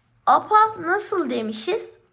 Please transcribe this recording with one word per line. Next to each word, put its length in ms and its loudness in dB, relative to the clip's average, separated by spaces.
up'a 600 2
nasıl 480 -2
demişiz? 680 -6